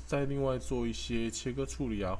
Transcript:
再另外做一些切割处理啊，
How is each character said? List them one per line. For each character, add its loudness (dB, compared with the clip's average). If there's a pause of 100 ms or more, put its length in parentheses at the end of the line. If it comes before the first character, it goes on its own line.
再 2
另 0
外 2
做 0
一 0
些 0
切 -4
割 -2
处 -2
理 0
啊， 2